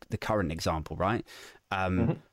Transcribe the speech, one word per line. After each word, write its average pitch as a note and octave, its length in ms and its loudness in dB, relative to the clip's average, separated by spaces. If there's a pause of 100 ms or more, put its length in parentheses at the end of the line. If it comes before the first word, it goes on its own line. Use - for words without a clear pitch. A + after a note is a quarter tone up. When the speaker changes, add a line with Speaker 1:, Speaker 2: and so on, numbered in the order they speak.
Speaker 1:
the G#2 80 -2
current G2+ 340 0
example, E2 460 -2
right? G2 280 0 (460)
Um, F#2 280 2
Speaker 2:
Mm-hmm. - 140 4 (200)